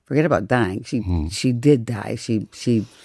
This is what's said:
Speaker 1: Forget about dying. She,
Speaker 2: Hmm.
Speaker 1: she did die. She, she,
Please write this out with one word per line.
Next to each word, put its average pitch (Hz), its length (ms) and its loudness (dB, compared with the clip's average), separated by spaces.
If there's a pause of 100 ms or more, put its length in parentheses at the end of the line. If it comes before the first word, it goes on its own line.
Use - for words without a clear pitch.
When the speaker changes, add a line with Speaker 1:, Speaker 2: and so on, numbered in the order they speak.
Speaker 1:
Forget 151 200 2
about 104 220 0
dying. - 380 0
She, - 160 -4
Speaker 2:
Hmm. 87 260 -2
Speaker 1:
she 127 240 -2
did 123 340 4
die. 113 300 -6
She, 110 380 -4
she, 113 320 0 (200)